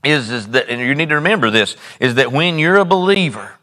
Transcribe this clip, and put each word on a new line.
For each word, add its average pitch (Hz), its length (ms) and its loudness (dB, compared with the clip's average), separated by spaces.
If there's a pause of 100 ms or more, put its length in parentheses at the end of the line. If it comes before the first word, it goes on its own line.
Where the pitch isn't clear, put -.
is, 135 260 0
is 117 200 -6
that, 120 200 0
and 120 100 -6
you 127 160 -2
need 156 140 -4
to 151 60 0
remember 151 340 0
this, 107 260 0 (240)
is 120 160 0
that 123 160 2
when 160 260 0
you're 170 200 2
a 196 80 4
believer 180 640 0 (120)